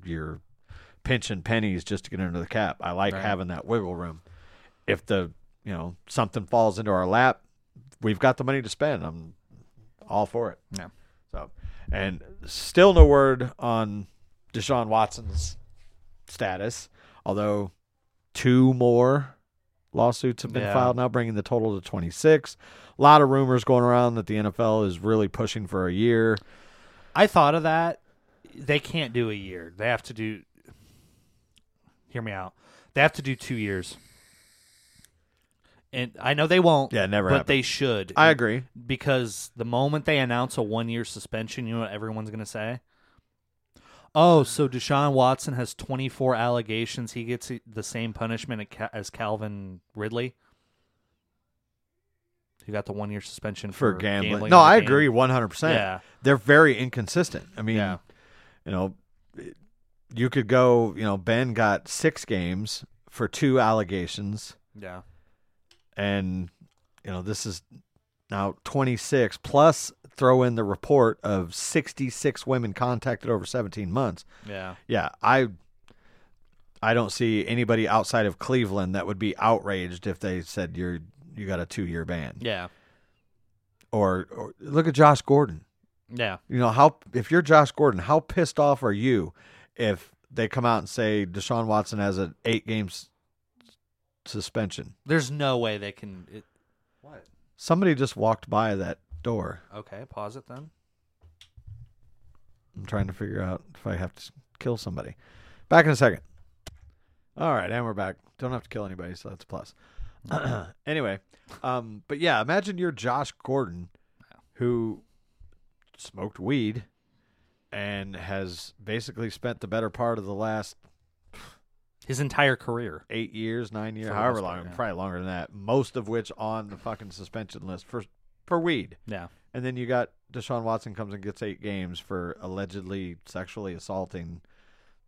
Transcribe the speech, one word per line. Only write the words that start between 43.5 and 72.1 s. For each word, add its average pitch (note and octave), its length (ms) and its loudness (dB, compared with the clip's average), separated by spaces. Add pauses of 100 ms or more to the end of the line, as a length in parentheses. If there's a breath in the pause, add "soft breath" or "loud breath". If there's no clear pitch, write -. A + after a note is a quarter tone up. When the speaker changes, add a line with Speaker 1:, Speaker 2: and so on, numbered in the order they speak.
Speaker 2:
"Oh, D#3+ 280 8
so C#3 260 0
Deshaun C#3 440 0
Watson C3 420 2
has B2 200 -6
twenty-four C3 600 -4
allegations. A2+ 800 -4
He A#2 120 -10
gets A#2+ 260 -8 (160)
the A2 160 -10
same A2+ 320 -8
punishment A2+ 480 -6
as G#2 80 -12
Ca-, A2 220 -10
as G#2+ 180 -10
Calvin G#2 720 -8 (140)
Ridley, A#2 400 -6 (2250)
who G#2+ 80 -12
got G#2 140 -6
the G#2 60 -8
one-year G#2 280 -6
suspension G#2 520 -10
Speaker 1:
For A2 200 2
Speaker 2:
for F#2 60 -2
Speaker 1:
gambling. G2+ 340 0
Speaker 2:
gambling G#2 180 0
Speaker 1:
No, F3+ 100 12
Speaker 2:
on D#3+ 80 12
the - 80 10
Speaker 1:
I A3+ 40 8
Speaker 2:
game." F3+ 60 0
Speaker 1:
agree C#3+ 240 6
one B2 200 4
hundred B2 180 2
percent. D#3+ 260 -2
Speaker 2:
Yeah. F#2+ 260 -2 (220 soft breath)
Speaker 1:
They're C#3 140 6
very C#3+ 420 8
inconsistent. B2 680 -4 (100)
I A2 60 -8
mean, A2 140 0
Speaker 2:
Yeah. F#2 220 0 (640 soft breath)
Speaker 1:
you - 80 -8
know, F#2+ 220 -2 (1200)
you A#2+ 160 0
could A#2+ 160 0
go, A#2+ 500 6
you G#2 80 -6
know, G2+ 140 0
Ben A#2 340 0
got G#2 360 2
six - 360 -2
games F#2 600 -4 (260)
for - 180 -4
two C3 320 2
allegations. G2+ 960 -2 (220)
Speaker 2:
Yeah. F#2 240 -16 (920)
Speaker 1:
And, F#2 540 -2 (540)
you G2+ 60 -12
know, F#2 120 -6
this G2+ 220 -6
is G2 180 -8 (680)
now G2 240 -4 (100)
twenty-six, B2+ 760 0
plus - 540 4 (160)
throw B2+ 340 4
in B2 120 2
the A2+ 100 -2
report A2+ 580 2
of F#2+ 320 -2
sixty-six - 920 -4